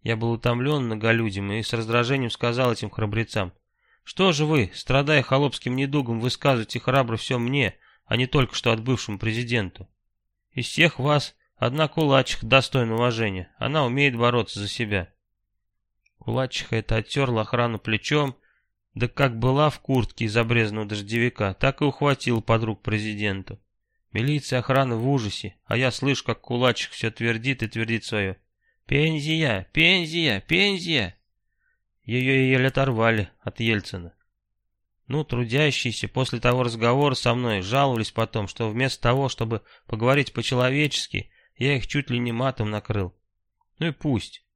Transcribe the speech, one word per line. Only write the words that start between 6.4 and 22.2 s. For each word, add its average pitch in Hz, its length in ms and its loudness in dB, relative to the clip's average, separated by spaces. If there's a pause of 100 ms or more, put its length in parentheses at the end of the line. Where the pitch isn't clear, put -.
храбро 127 360 0
все 127 220 -4
мне, 120 380 0 (300)
а 110 100 0
не 127 100 2
только 127 300 2
что 117 160 2
от 110 100 0
бывшему 113 380 -2
президенту? 113 680 -2 (600)
Из 123 160 -6
всех - 320 2
вас 143 380 0 (180)
одна 135 320 0
кулачиха 135 580 2
достойна 120 500 2
уважения, 113 640 -2
она 139 260 0
умеет 131 320 2
бороться 117 420 0
за 101 80 -4
себя". 101 460 -4 (1040)
Кулачиха 123 560 -4
эта 110 220 0
оттерла 117 460 -2
охрану 117 360 -2
плечом, 131 580 -2 (580)
да 123 120 -2
как 120 320 0
была 135 320 2
в - 80 -12
куртке 123 460 -2
из 107 120 -2
обрезанного 113 500 0
дождевика, 104 680 -2
так - 260 0
и 147 40 2
ухватила 131 560 0